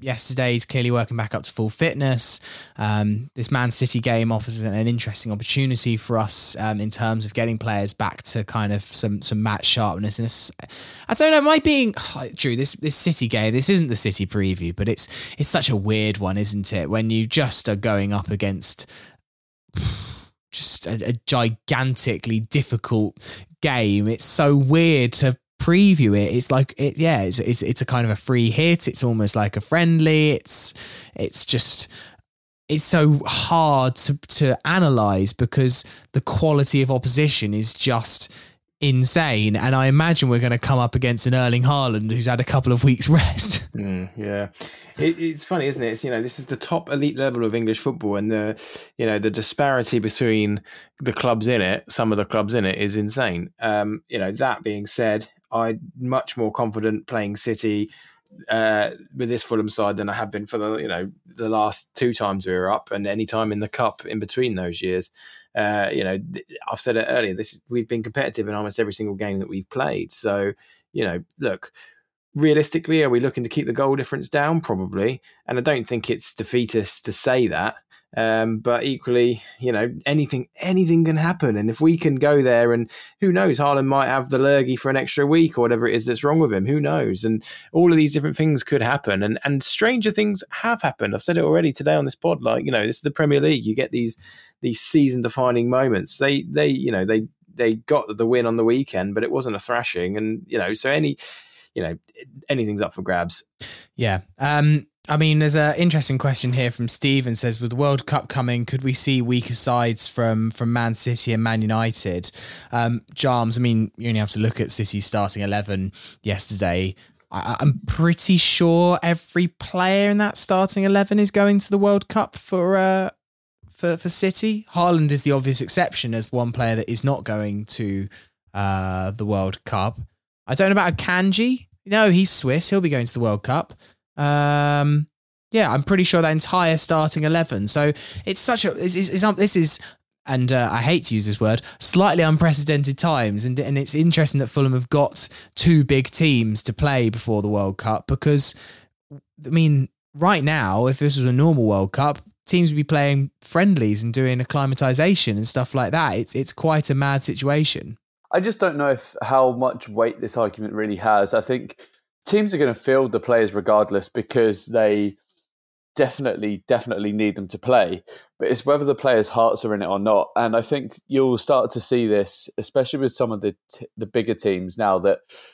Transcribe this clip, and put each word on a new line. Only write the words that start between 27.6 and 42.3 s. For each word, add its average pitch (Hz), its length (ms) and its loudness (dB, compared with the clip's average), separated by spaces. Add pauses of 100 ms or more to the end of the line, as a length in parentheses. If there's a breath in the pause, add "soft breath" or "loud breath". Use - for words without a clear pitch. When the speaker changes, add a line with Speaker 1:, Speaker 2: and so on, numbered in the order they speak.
Speaker 1:
it's - 180 0
a 127 40 -2
kind 120 200 0
of 113 60 0
a 101 40 -2
free 117 360 2
hit. 165 360 2
It's - 160 -2
almost 110 320 2
like 104 220 0
a 98 40 -4
friendly. 156 720 4
It's, - 420 0 (420 loud breath)
it's - 300 -2
just, - 420 0 (800 loud breath)
it's 151 160 0
so 151 420 4
hard 143 680 2
to, - 240 0
to - 440 0
analyse 117 680 2
because 127 500 0 (280 loud breath)
the 131 100 -2
quality 143 600 2
of 131 80 0
opposition 131 640 0
is 107 200 0
just - 580 0 (480 loud breath)
insane. 127 760 2
And 123 180 0
I 131 140 4
imagine 147 420 4
we're 120 100 2
gonna 120 200 2
come 135 180 2
up 123 160 0
against 123 320 0
an 127 80 2
Erling 123 300 2
Haaland 123 480 0
who's 117 160 -2
had 123 140 2